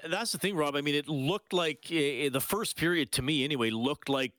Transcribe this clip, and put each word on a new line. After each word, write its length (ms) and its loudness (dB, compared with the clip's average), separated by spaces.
that's 220 -2
the 60 -4
thing, 180 -2
Rob. 220 2
I 40 0
mean, 140 0
it 140 0
looked 420 -2
like, 400 0
eh, 360 2
eh, 20 2
the 100 0
first 380 -2
period, 340 2
to 100 0
me 220 2
anyway, 260 2
looked 380 -2
like 320 -2